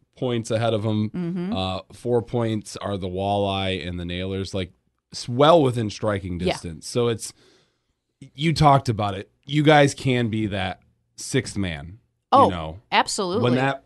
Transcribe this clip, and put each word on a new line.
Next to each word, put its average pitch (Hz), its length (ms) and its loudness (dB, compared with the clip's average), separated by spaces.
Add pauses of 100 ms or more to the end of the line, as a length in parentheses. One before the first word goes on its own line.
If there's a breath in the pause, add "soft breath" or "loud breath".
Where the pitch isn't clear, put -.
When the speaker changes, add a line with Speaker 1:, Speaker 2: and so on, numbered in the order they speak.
(160)
Speaker 1:
points 120 360 -2
ahead 113 220 2
of 107 120 -2
'em. 107 240 0
Speaker 2:
Mm-hmm. 180 420 -4
Speaker 1:
Uh, 92 280 -4 (120)
four 120 300 -2
points 110 540 -4
are 101 200 -6
the 95 120 -6
Walleye 95 760 -2
and 87 140 -8
the 87 60 -8
Nailers, 92 500 -6
like, 92 160 -6 (420)
s-, - 160 -10
well 147 320 6
within 120 300 0
striking 95 480 -4
Speaker 2:
Yeah. 90 140 -2
Speaker 1:
distance. - 340 -10
So 120 220 0
it's, 113 240 -4 (1040 soft breath)
you 156 160 0
talked 139 360 6
about 104 260 -2
it. 98 140 -10 (160)
You 147 200 -2
guys 147 300 6
can 123 340 0
be 107 180 -2
that 92 360 -6 (340)
sixth - 400 -4
man. 85 420 -6 (340)
Speaker 2:
Oh, 269 140 8
Speaker 1:
You 98 40 2
know, 82 280 -6 (140)
Speaker 2:
absolutely. 196 520 0
Speaker 1:
when 123 120 4
that, 135 300 0